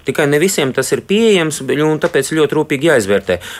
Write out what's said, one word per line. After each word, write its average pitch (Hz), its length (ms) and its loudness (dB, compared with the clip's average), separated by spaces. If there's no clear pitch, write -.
Tikai 139 240 -2
ne 147 140 2
visiem 156 320 0
tas 131 180 -2
ir 123 100 0
pieejams, 190 600 2
be-, 135 180 -2
un 156 220 2
tāpēc 143 320 -2
ļoti 151 240 2
rūpīgi 151 320 0
jāizvērtē. 98 480 0